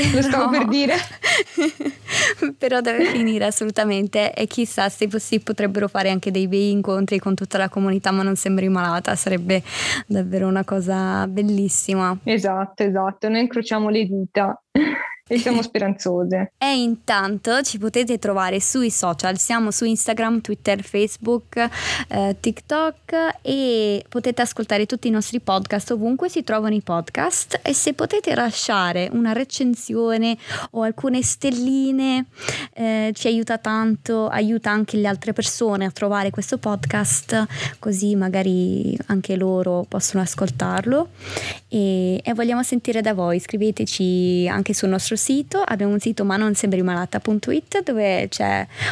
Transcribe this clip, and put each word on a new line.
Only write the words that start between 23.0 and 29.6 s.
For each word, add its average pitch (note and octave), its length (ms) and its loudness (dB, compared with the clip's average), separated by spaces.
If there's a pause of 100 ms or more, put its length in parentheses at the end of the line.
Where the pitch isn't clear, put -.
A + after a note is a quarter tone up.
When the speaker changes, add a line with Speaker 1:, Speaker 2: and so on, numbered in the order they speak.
Speaker 1:
e A#3 640 0
potete A#3+ 320 -2
ascoltare G#3+ 460 0
tutti B3 200 -4
i A3+ 40 2
nostri G#3+ 280 0
podcast G3 520 -2
ovunque A#3+ 380 0
si D#4 140 -4
trovano G#3+ 300 0
i G#3 80 0
podcast - 800 -2
e C#4+ 140 0
se D4 180 0
potete - 400 0
lasciare G3 800 0
una A#3 220 2
recensione A3+ 1040 0 (360)